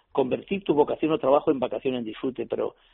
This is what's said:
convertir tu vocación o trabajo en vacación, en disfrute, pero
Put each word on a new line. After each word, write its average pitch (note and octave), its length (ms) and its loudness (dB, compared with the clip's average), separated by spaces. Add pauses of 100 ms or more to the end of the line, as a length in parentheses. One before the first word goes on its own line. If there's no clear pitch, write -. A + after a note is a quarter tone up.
(100)
convertir C3 540 -2
tu D#3+ 100 2
vocación D3 380 2
o D#3 60 2
trabajo C#3+ 320 4
en C3+ 100 0
vacación, B2+ 340 -2
en B2 100 -4
disfrute, A#2 420 -6
pero A2 280 -4 (200)